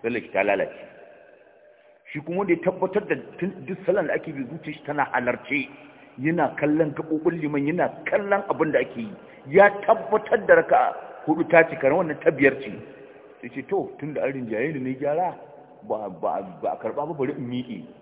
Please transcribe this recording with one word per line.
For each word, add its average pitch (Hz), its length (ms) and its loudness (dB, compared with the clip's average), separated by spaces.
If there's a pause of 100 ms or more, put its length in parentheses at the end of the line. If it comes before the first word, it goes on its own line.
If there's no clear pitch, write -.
Sallar 117 200 -2
shi - 80 -16
ta 98 120 2
lalace. 101 360 0 (1300)
Shi 147 80 -8
kuma 170 180 -6
wanda 190 160 2
ya 165 80 0
tabbatar 185 460 0
da 151 80 0 (220)
tun, 170 280 -6
duk 139 200 -6
sallar 180 200 2
da - 80 -2
ake 151 180 -4
bi 135 140 -6
zuciyar 151 280 -10
shi - 100 -16
tana 147 280 0
halarce, 123 560 -2 (520)
yana 151 360 0
kallon 151 380 2
gaɓoɓin 156 460 -2
liman, 147 260 -2
yana 156 220 2 (180)
kallon 202 420 2
abin 151 240 2
da 139 60 4
ake 127 220 -2
yi, 107 100 -8 (380)
ya 190 200 8 (140)
tabbatar 208 640 2
da 180 80 10
raka'a - 400 4 (320)
hudu 160 240 2
ta 165 140 10
cika, 139 260 0
wannan 170 320 0
ta 170 80 6
biyar 135 320 4
ce. 107 80 -8 (680)
Sai 120 100 -14
ce, 139 160 -10
"To, 190 320 -2
tun 147 160 -8
da 120 100 -2
an 135 80 0
rinjaye 123 400 -4
ni 139 80 -6
ne 127 160 -4
gyara, 156 380 -2 (480)
ba, 107 260 -6
ba, 92 320 -4 (220)
ba 101 100 -2
a - 60 -4
karɓa 131 300 -6
ba, 175 60 -8
bari 139 180 -2
in 127 180 -8
miƙe." 123 340 -8 (180)